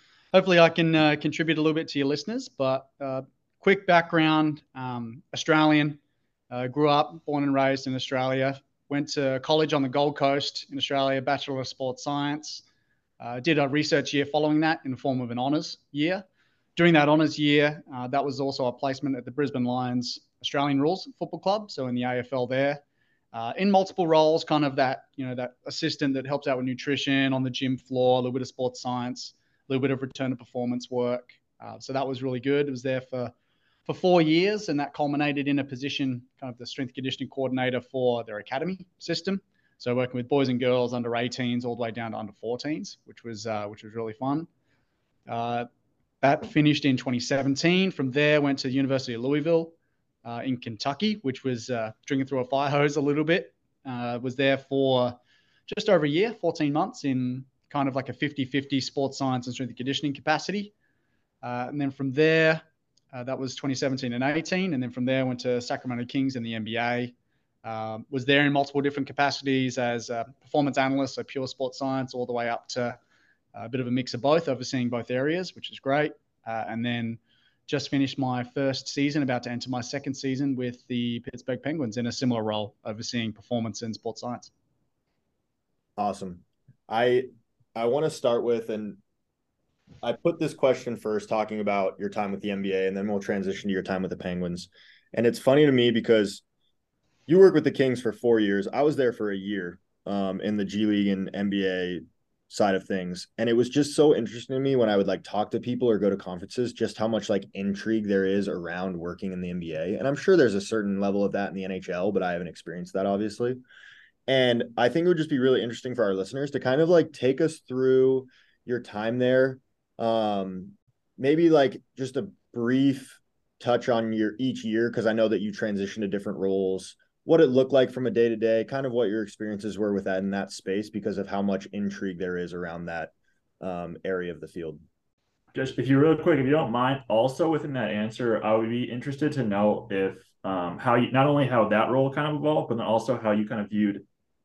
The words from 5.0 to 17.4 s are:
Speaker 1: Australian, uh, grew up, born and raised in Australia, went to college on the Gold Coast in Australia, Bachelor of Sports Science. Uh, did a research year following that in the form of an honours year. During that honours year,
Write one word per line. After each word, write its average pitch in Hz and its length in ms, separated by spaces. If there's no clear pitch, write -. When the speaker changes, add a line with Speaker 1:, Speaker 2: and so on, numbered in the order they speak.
Speaker 1:
Australian, 151 640
uh, 127 180
grew 147 200
up, 151 380
born 147 160
and 139 100
raised 135 340
in 131 80
Australia, 131 640
went 147 200
to 131 360
college 156 280
on 143 100
the 135 60
Gold 143 280
Coast 143 560
in 143 40
Australia, 135 460
Bachelor 135 380
of 127 80
Sports 127 340
Science. 143 600
Uh, 120 180
did 147 180
a 143 120
research 147 440
year 143 140
following 151 320
that 160 260
in 135 60
the 127 60
form 131 240
of 120 100
an 117 80
honours 143 400
year. 175 320
During 170 200
that 147 140
honours 151 300
year, 147 460